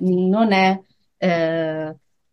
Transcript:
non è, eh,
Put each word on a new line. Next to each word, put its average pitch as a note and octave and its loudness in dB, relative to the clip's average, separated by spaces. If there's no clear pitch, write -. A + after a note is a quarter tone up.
non F#3 2
è, F#3+ 2
eh, D#3+ -2